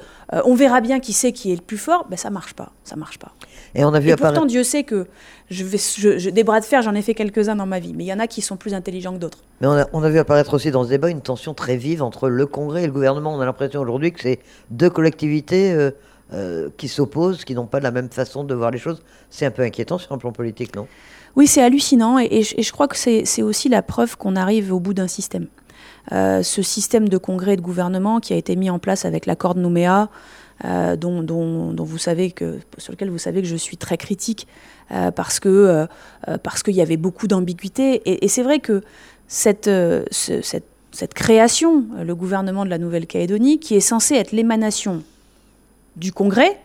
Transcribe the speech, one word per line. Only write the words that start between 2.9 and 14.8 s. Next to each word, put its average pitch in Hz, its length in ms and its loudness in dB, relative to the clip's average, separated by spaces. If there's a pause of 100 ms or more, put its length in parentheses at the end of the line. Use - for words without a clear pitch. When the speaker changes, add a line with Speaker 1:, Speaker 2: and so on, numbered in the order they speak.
Speaker 1:
marche 156 200 -12
pas. - 140 -20 (420)
Speaker 2:
Et 143 120 4
on 151 80 4
a 151 60 4
vu 147 100 4
Speaker 1:
Et - 20 6
Speaker 2:
apparaître 156 220 4
Speaker 1:
pourtant, 320 140 2
Dieu 247 160 2
sait 294 200 0
que 196 240 -4 (420)
je 185 140 -8
vais, 190 140 -4
je, 202 400 2
je, 180 120 -2
des 208 140 4
bras 208 160 2
de - 60 -2
fer, 262 160 4
j'en 220 120 0
ai 208 80 0
fait 220 120 -2
quelques-uns 214 420 0
dans 196 100 -4
ma 190 140 -4
vie, 170 140 -10
mais 165 100 -8
il 180 40 -6
y 190 40 -6
en 196 80 -4
a 233 80 -2
qui 226 140 -10
sont 190 160 -6
plus 202 160 -8
intelligents 185 400 -8
que 151 60 -10
d'autres. 165 200 -10 (220)
Speaker 2:
Mais 131 60 2
on 143 100 4
a, 139 160 2
on 156 100 0
a 160 60 4
vu 160 100 6
apparaître 147 340 4
aussi 143 180 0
dans 127 120 2
ce 117 60 -2
débat 143 200 2
une 156 120 -4
tension 131 320 -8
très 127 240 -4
vive 147 260 -4
entre 123 240 -2
le 127 200 2
Congrès 147 360 -4
et 165 40 0
le 139 40 -2
gouvernement. 143 420 0
On 143 60 -6
a 127 60 0
l'impression 139 340 -4
aujourd'hui 139 320 -2
que - 80 -16
c'est 123 200 -2 (300)
deux 120 200 4